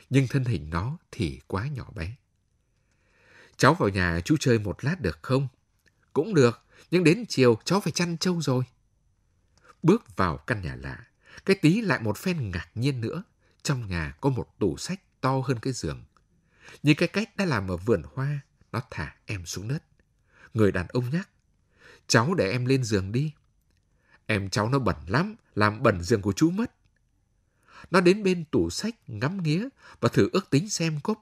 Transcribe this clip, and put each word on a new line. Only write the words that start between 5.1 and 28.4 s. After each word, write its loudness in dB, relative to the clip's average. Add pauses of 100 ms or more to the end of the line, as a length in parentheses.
không?" -2 (680)
"Cũng 0
được, 4 (300)
nhưng 4
đến 4
chiều 6
cháu 2
phải -4
chăn -2
trâu -2
rồi." 0 (1200)
Bước 2
vào 0
căn -6
nhà -8
lạ, -14 (400)
cái 4
Tí 4
lại 0
một -2
phen -4
ngạc -6
nhiên -2
nữa. -6 (400)
Trong -4
nhà -4
có 0
một -6
tủ 0
sách -12
to 0
hơn -2
cái -6
giường. -8 (800)
Như 6
cái 0
cách -6
đã -2
làm -2
ở -2
vườn 0 (100)
hoa, -4 (320)
nó -4
thả -10 (100)
em -10
xuống -10
đất. -6 (680)
Người 4
đàn -2
ông -4
nhắc, -4 (760)
"Cháu 4
để 0
em -2
lên 2
giường -2
đi." -4 (920)
"Em -2
cháu 2
nó 2
bẩn 0 (120)
lắm, -2 (200)
làm 2
bẩn 4
giường 2
của 0
chú 2
mất." -4 (1200)
Nó 4
đến 4
bên 0